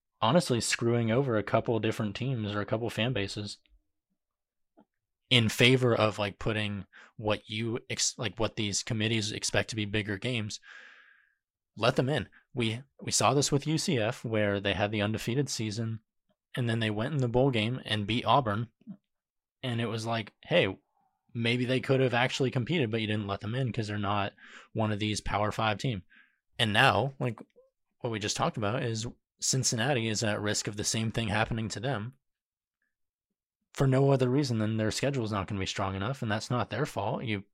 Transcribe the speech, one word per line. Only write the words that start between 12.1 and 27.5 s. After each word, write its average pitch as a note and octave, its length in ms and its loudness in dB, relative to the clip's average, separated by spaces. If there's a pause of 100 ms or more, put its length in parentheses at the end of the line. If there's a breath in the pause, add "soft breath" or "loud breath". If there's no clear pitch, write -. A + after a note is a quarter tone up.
We, A#2 280 -2 (200)
we A#2+ 100 -6
saw A2 220 4
this C#3 180 2
with C#3+ 160 0
U D#3 100 2
C D3 200 0
F A2 260 -2
where G#2 380 2
they G2+ 120 2
had G#2 180 2
the G#2+ 100 0
undefeated A2+ 480 0
season A2 500 -4 (560)
and A#2+ 140 0
then A#2 100 0
they A2 100 0
went A2 240 -2
in D3 60 0
the B2+ 80 0
bowl B2+ 240 4
game A#2 340 0
and G#2+ 220 -2
beat A2 180 -2
Auburn. A2+ 440 2 (920)
And A#2+ 200 -2
it A#2 60 -2
was A2 180 -4
like, A2+ 260 -4 (140)
hey, B2 320 2 (560)
maybe A#2+ 320 0
they B2+ 160 0
could C3 180 2
have B2+ 140 4
actually B2 380 2
competed, B2+ 380 0
but A2+ 120 -2
you G#2+ 60 -2
didn't G#2+ 200 -2
let G2+ 140 -4
them G#2+ 140 -6
in C3 180 -2
'cause A2 140 -4
they're G#2 100 -4
not G2+ 340 0 (400 loud breath)
one G#2+ 200 0
of G#2 80 -2
these G#2+ 200 -2
Power G#2 320 0
Five A2 260 0
team. A2 260 -4 (540 soft breath)
And A2+ 140 0
now, A#2 480 4
like, A#2+ 200 -4 (600)